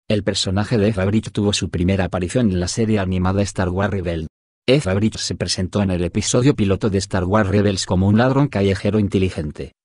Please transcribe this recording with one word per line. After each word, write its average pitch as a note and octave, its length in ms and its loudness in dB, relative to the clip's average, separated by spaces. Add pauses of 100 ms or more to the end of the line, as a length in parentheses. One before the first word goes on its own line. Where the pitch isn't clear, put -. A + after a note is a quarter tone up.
El G#2 140 0
personaje G2+ 560 -2
de G2+ 80 4
Ezra F#2+ 180 0
Bridger G#2 260 -2
tuvo G2+ 220 0
su F#2+ 160 -4
primera F2+ 360 0
aparición F#2+ 440 -2
en F2+ 100 0
la F2 80 -2
serie A2 300 0
animada F#2 460 0
Star G2 260 -2
Wars G2 220 -2
Rebel. E2+ 360 -4 (400)
Ezra B2 280 2
Bridger G#2+ 260 0
se - 140 -6
presentó F#2 480 -2
en F#2 80 0
el F2+ 120 0
episodio A#2+ 520 2
piloto G2 340 0
de F#2+ 80 0
Star F#2+ 280 -2
Wars G2+ 220 2
Rebels G2 380 0
como F#2+ 220 2
un A2 100 6
ladrón C3 300 4
callejero G2 500 0
inteligente, F#2 760 -2 (120)